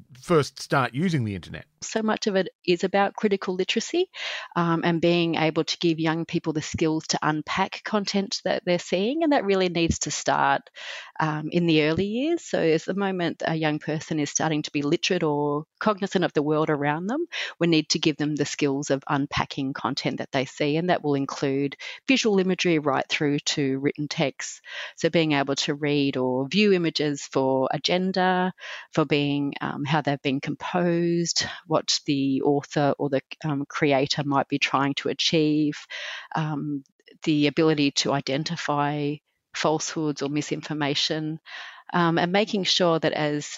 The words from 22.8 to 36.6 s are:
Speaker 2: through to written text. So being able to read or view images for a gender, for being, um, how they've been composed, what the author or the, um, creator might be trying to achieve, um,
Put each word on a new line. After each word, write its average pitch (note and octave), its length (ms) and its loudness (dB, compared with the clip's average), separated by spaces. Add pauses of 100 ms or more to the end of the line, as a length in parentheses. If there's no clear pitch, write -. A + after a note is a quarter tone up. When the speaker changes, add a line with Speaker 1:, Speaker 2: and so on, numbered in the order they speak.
Speaker 2:
through D3 320 0
to C3+ 400 0
written C#3+ 300 -2
text. - 520 -4 (360)
So E3 120 2
being D#3+ 220 4
able C#3 240 2
to - 200 -2
read C#3+ 420 0
or B2+ 300 0
view G3 260 4
images D#3 500 0
for C3 480 0
a D3+ 80 -4
gender, F#3 720 0 (420)
for D#3+ 120 4
being, C#3+ 560 2
um, C#3 240 -6
how D3 160 2
they've C#3+ 200 0
been C#3+ 200 0
composed, E3+ 1040 0 (220)
what - 400 0
the C#3 340 2
author C#3+ 560 2
or C#3+ 120 -2
the, C3+ 120 0 (240)
um, C#3+ 240 -2
creator C#3+ 560 2
might C#3 220 2
be C#3 100 0
trying C#3 380 0
to - 140 -4
achieve, D3+ 680 2 (580)
um, D3 480 -4 (400)